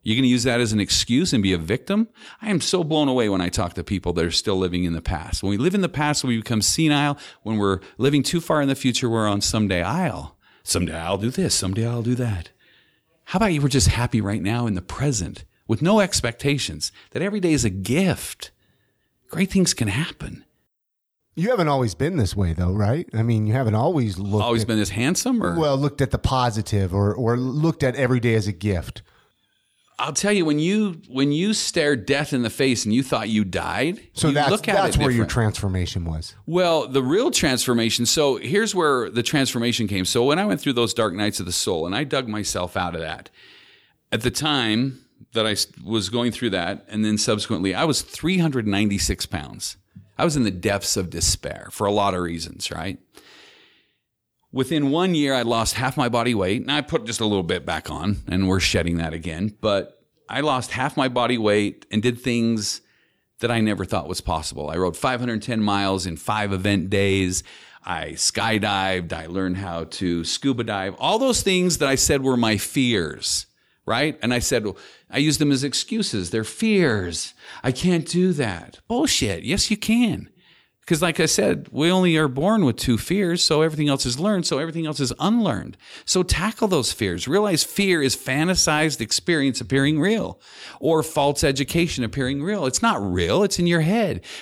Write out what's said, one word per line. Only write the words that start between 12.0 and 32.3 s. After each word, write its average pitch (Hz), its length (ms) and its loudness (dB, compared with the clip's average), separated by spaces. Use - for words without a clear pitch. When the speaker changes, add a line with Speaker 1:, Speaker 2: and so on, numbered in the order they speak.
Speaker 1:
do 123 120 0
that. 113 360 -4
How - 120 -4
about 202 160 2
you 147 80 2
were 143 80 4
just 127 200 6
happy 120 320 2
right 101 220 -2
now 117 240 0
in 104 80 0
the 90 80 -4
present 117 600 -4
with 113 160 -2
no 208 180 4
expectations, 135 880 -2
that 131 100 -6
every 202 200 -4
day 175 120 2
is 123 140 2
a 101 40 0
gift? 117 800 -2
Great 185 220 -2
things 185 240 2
can 110 140 -2
happen. - 540 -6
Speaker 2:
You 185 160 0
haven't 180 180 4
always 127 260 2
been 170 220 -2
this 104 180 0
way, 92 200 0
though, 90 180 0
right? 107 400 0
I 110 100 0
mean, 110 240 2
you 107 60 2
haven't 117 220 2
always 120 420 0
looked 101 260 0
Speaker 1:
Always 117 200 2
Speaker 2:
at 107 60 -4
Speaker 1:
been 110 100 2
this 101 100 0
handsome, 185 540 0
or? 170 160 0
Speaker 2:
Well, 143 180 2
looked 143 240 0
at 131 120 0
the - 60 0
positive 107 760 0
or, 101 180 2
or 120 240 0
looked 147 460 0
at 123 140 2
every 127 240 2
day 117 160 2
as 101 100 2
a 104 60 -2
gift. 95 500 -4
Speaker 1:
I'll 143 120 -4
tell 202 200 0
you, 190 120 4
when 151 160 2
you, 190 480 0
when 135 240 0
you 185 200 0
stare 147 440 0
death 139 360 -2